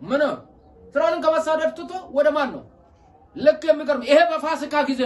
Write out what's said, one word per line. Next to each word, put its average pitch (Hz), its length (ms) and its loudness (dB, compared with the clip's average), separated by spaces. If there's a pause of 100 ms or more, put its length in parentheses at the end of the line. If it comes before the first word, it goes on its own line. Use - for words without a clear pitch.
ምን? 247 200 -2 (640)
እስራኤልን 320 380 0
ከማሳደድ 311 520 0
ትቶ 330 180 -14 (200)
ወደ 294 200 2
ማን 285 200 0
ነው? 147 120 -14 (720)
ልክ 302 280 2
የሚገርም፣ 294 400 0
ይሄ 269 220 4
በፋሲካ 311 480 -4 (100)
ጊዜ 269 220 -4